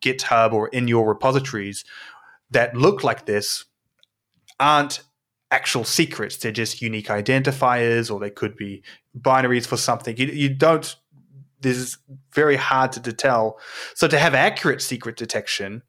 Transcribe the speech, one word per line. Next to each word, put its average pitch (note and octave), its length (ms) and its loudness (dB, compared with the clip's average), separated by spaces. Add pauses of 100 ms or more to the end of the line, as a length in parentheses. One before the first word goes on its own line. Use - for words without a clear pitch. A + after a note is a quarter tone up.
GitHub A#2 500 2
or G#2+ 160 0
in B2 220 -2
your A2+ 180 4
repositories A2+ 760 -2 (680)
that A#2+ 240 0
look C#3 300 2
like A2+ 200 -2
this - 380 -4 (960)
aren't C#3+ 440 2 (480)
actual B2+ 340 -2
secrets. - 500 -2
They're A2+ 160 -6
just A2 300 -6
unique A2 260 -6
identifiers, A#2+ 1040 0
or G2+ 80 -6
they G#2 100 -6
could G#2 280 -6
be G2 260 -12 (340)
binaries B2+ 480 2
for A#2+ 120 -2
something. A#2 400 -4
You, C3 100 -2
you C#3+ 220 -2
don't, D3+ 440 2 (680)
this B2+ 160 0
is B2+ 200 -8 (360)
very D3 220 4
hard C3 360 0
to A#2+ 220 -8
tell. A#2 460 2 (360)
So E3 120 4
to D3 120 2
have D3+ 160 4
accurate F3 460 2
secret A#2 340 -8
detection G#2+ 720 -6